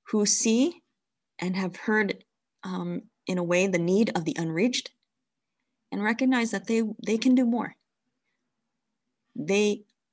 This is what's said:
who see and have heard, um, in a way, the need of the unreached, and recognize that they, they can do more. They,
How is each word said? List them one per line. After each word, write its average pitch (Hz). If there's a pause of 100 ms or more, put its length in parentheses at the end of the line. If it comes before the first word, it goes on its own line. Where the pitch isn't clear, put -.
who 208
see 233 (560)
and 180
have 185
heard, 214 (400)
um, 180 (240)
in 185
a 175
way, 175
the 180
need 190
of 165
the 160
unreached, 170 (1000)
and 202
recognize 233
that 196
they, 226 (220)
they 214
can 254
do 254
more. 233 (1600)
They, 202 (300)